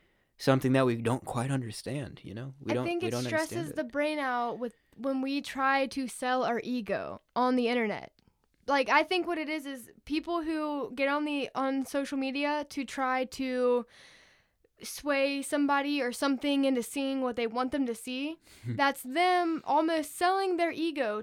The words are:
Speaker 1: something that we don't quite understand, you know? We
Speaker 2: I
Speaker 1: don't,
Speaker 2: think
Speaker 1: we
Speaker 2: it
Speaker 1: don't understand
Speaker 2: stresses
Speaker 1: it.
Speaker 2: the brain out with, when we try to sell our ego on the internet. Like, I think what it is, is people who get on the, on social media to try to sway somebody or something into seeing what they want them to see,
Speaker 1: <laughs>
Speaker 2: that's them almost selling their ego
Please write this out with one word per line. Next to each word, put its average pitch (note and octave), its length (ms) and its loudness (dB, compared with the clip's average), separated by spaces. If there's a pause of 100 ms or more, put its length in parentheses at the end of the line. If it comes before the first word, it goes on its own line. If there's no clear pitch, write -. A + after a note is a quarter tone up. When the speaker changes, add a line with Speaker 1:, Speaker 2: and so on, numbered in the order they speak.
(380)
Speaker 1:
something C3 360 4
that C3+ 120 6
we A#2+ 100 4
don't A#2 280 -2
quite C3+ 280 -4
understand, C3 720 -6
you - 100 -12
know? C3 280 -10
We - 100 -4
Speaker 2:
I - 40 2
Speaker 1:
don't, - 100 0
Speaker 2:
think F4 180 -4
Speaker 1:
we F4+ 40 -2
Speaker 2:
it - 40 -4
Speaker 1:
don't - 80 -2
understand D#4+ 300 -2
Speaker 2:
stresses D#4+ 200 -4
Speaker 1:
it. C#4 60 -10
Speaker 2:
the D4+ 100 -2
brain D4 340 -2
out A#3+ 400 -2
with, A#3+ 140 -6 (240)
when C4+ 240 -2
we C#4 200 -2
try C4+ 460 0
to C4+ 200 -4
sell B3+ 360 0
our A#3 200 0
ego F#3+ 580 -4 (140)
on B3+ 200 4
the A#3+ 120 4
internet. G#3+ 440 -2 (560)
Like, C4+ 220 4
I D4 140 8
think F4 240 0
what E4+ 100 0
it D4+ 120 -2
is, D#4 160 -4
is C4 260 -10 (140)
people D#4+ 360 0
who D4+ 540 -2
get C4+ 120 2
on D4 180 2
the, C#4+ 280 -2
on C4+ 320 0
social C#4 320 -2
media C#4+ 520 0
to C#4 140 -4
try B3+ 420 -2
to B3 600 2 (960)
sway C#4 580 0
somebody C#4+ 600 2
or B3 100 0
something C#4 540 2
into B3+ 180 2
seeing C4+ 380 -2
what B3 140 -2
they A#3 120 0
want B3 240 -2
them C#4 140 2
to A#3 100 -2
see, C4+ 420 -6 (180)
Speaker 1:
<laughs> - 100 -16
Speaker 2:
that's C4+ 380 2
them E4+ 640 2
almost D#4 520 2
selling F#4 400 2
their E4+ 140 2
ego C4+ 520 -2